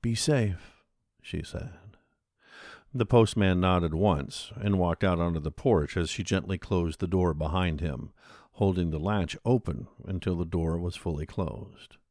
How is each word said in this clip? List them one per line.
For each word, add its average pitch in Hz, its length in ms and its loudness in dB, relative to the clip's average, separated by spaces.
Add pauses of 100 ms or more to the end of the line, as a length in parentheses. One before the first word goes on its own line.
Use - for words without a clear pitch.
"Be 117 140 0
safe," 107 640 0 (400)
she - 220 -8
said. - 340 -10 (1120)
The 123 140 0
postman 104 540 6
nodded 90 340 2
once 80 640 0
and 101 240 0
walked 87 240 0
out 90 160 2
onto 85 180 0
the 76 140 -4
porch 85 440 2
as 82 140 -2
she - 140 -6
gently 92 340 -2
closed 85 400 -2
the 95 80 -4
door 90 280 2
behind 78 460 -2
him, 73 300 -6 (420)
holding 90 380 2
the 78 80 -4
latch 95 460 -2
open 117 420 0 (180)
until 92 300 -4
the 87 100 -2
door 82 340 -2
was 87 180 -6
fully 78 300 -6
closed. - 720 -8 (120)